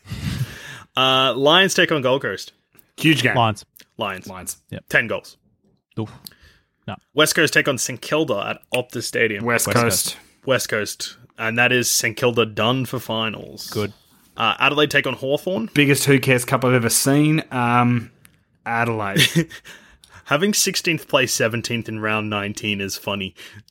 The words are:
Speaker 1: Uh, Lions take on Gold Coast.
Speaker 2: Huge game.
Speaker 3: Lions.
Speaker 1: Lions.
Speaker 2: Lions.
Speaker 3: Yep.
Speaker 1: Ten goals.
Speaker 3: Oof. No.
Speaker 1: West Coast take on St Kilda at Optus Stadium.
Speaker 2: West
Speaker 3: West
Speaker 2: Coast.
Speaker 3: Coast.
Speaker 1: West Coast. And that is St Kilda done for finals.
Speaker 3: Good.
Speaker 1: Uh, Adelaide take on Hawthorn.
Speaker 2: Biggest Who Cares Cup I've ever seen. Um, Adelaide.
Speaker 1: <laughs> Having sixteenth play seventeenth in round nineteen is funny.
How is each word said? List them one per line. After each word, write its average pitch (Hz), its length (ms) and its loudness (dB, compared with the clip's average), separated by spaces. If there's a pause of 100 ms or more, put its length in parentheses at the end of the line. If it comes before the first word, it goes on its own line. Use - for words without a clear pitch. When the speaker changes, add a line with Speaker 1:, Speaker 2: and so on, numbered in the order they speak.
(960)
Speaker 1:
Uh, 131 400 2
Lions 160 380 4
take 175 180 2
on 147 120 0
Gold 131 180 2
Coast. 101 320 -8 (440)
Speaker 2:
Huge 151 260 2
game. 117 120 2
Speaker 3:
Lions. 113 300 2 (320)
Speaker 1:
Lions. 95 300 -8
Speaker 2:
Lions. 92 300 -14 (120)
Speaker 3:
Yep. 95 200 -12
Speaker 1:
Ten 127 180 2
goals. - 300 -8 (600)
Speaker 3:
Oof. 107 120 -6 (760)
No. 101 80 -10 (200)
Speaker 1:
West 151 180 4
Coast 160 180 2
take 151 160 4
on 131 120 0
St 123 200 -8
Kilda 127 480 -2
at 110 140 -8 (140)
Optus 120 300 -4
Stadium. 110 380 -2
Speaker 2:
West 117 220 0
Speaker 3:
West 104 140 0
Speaker 2:
Coast. 113 260 2
Speaker 3:
Coast. - 120 -8 (280)
Speaker 1:
West 127 240 0
Coast. - 480 -6 (180)
And 113 220 -4
that 123 140 4
is 123 180 2
St 113 260 0
Kilda 117 300 2
done 113 400 0
for 127 140 -8
finals. 110 720 -8
Speaker 3:
Good. 104 200 -4 (460)
Speaker 1:
Uh, 113 220 2
Adelaide 143 320 4
take 143 160 0
on 127 80 -2
Hawthorn. 180 580 -4
Speaker 2:
Biggest 139 320 4
Who 139 140 6
Cares 123 260 2
Cup 127 180 0
I've 127 100 4
ever 117 160 2
seen. 151 600 2
Um, 120 640 2 (520)
Adelaide. 117 640 0
Speaker 1:
<laughs> 160 240 0 (760)
Having 185 280 0
sixteenth - 540 -2
play 131 180 0
seventeenth 117 640 -2
in 107 120 -8
round 107 280 -4
nineteen 104 520 -6
is 98 160 -8
funny. 101 360 -8 (380)